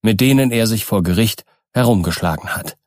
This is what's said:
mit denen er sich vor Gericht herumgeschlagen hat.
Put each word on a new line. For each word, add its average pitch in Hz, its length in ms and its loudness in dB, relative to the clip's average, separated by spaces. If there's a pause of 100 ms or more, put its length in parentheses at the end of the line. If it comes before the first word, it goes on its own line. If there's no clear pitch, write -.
mit 107 180 0
denen 135 300 4
er 113 160 0
sich 110 180 -2
vor 98 200 0
Gericht 98 400 0 (280)
herumgeschlagen 90 840 0
hat. - 200 -12 (100)